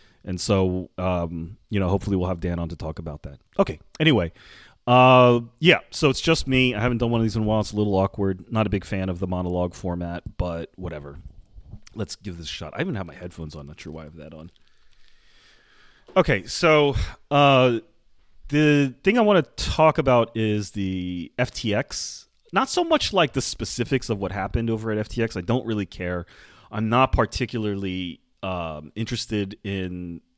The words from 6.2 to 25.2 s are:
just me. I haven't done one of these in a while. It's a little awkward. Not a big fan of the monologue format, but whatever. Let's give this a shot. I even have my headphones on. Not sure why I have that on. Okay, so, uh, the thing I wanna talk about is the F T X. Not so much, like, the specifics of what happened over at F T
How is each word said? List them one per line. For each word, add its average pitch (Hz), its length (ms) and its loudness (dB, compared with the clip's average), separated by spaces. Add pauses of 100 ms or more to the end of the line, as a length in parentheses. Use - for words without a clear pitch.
just 160 260 0
me. 127 260 2
I 104 60 -4
haven't 120 200 0
done 117 120 0
one 117 80 2
of 113 60 2
these 107 100 0
in 113 80 0
a - 20 0
while. 110 140 2
It's 104 140 -4
a - 20 -4
little 104 200 0
awkward. 95 540 0
Not 110 180 0
a - 20 -2
big 98 160 -2
fan 95 240 -4
of 87 100 -6
the 92 80 -4
monologue 90 460 -2
format, 87 640 -8
but 85 400 -6
whatever. 71 420 -12 (720)
Let's - 220 -8
give 90 220 -14
this 82 80 -12
a - 40 -12
shot. - 240 -12
I 101 80 -6
even 175 140 -4
have 95 100 -6
my 78 80 -16
headphones 82 400 -14
on. 73 140 -14
Not 78 140 -18
sure 78 100 -14
why 78 120 -14
I - 20 -
have 78 100 -20
that 78 180 -18
on. 80 160 -18 (1700)
Okay, 123 300 2
so, 151 500 4 (340)
uh, 135 500 6 (680)
the 147 560 4
thing 214 140 4
I 240 40 4
wanna 208 200 6
talk - 560 2
about 127 380 2
is 107 360 0
the 90 680 -4
F - 140 -2
T 104 240 -2
X. - 540 -6 (240)
Not 214 160 0
so 349 160 -2
much, 330 260 0
like, 175 220 2
the 131 80 -2
specifics - 680 -4
of 104 100 -2
what 92 120 -6
happened 104 380 -4
over 110 200 -4
at 107 80 -2
F 107 120 -4
T 120 120 -4